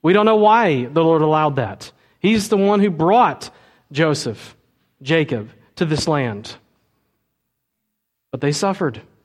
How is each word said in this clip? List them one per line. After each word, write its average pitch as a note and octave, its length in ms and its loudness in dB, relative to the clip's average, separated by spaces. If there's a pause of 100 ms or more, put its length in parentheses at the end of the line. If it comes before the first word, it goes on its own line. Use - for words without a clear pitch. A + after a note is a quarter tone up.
We E3+ 140 2
don't F#3 100 4
know A3 120 4
why G#3 500 2
the D#3 180 0
Lord E3 160 4
allowed D#3 360 0
that. G#2 360 -8 (260)
He's G#3 300 0
the G#3+ 80 0
one G3+ 240 2
who G3+ 100 2
brought E3+ 600 0 (420)
Joseph, C#3+ 640 -4 (460)
Jacob, C#3 480 -2 (260)
to F#3 80 -2
this D3+ 240 -2
land. A#2+ 480 -4 (1700)
But B2 100 -10
they C#3+ 120 0
suffered. E3+ 500 -4 (220)